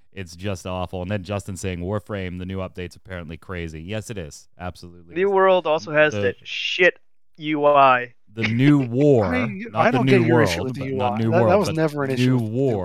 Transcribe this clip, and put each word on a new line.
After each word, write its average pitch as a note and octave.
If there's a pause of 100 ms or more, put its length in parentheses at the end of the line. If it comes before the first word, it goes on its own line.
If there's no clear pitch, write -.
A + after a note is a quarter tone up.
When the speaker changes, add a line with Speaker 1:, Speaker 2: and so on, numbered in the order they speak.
(120)
Speaker 1:
it's F2
just F#2
awful." F2+
And F2+
then G#2
Justin G2
saying, F2+
"Warframe, F#2
the F2+
new F#2+
update's F2+
apparently E2+
crazy." E2
Yes, G2+
it G#2
is. D2+ (100)
Absolutely. F2
Speaker 2:
New F#3
World F#3+
also D#3+
has D3+
Speaker 1:
The G#2
Speaker 2:
that A#2
shit - (380)
U D3+
I. C3 (200)
Speaker 1:
The A2+
new C#3
war, B2+
Speaker 3:
<laughs> F#2
I, -
Speaker 1:
not -
Speaker 3:
I -
Speaker 1:
the B3
Speaker 3:
don't B2+
Speaker 1:
new D#3+
Speaker 3:
get E3+
your D#3+
issue -
Speaker 1:
world, C3+
Speaker 3:
with B2+
the C3+
Speaker 1:
but C3
not B2
Speaker 3:
U -
I. A#2
Speaker 1:
new A2+
Speaker 3:
That, D3
that F#3+
Speaker 1:
world, G3+
Speaker 3:
was E3+
Speaker 1:
but -
Speaker 3:
never D3+
an C3+
Speaker 1:
new C3+
Speaker 3:
issue B2+
with B2
the A2
new -
Speaker 1:
war B2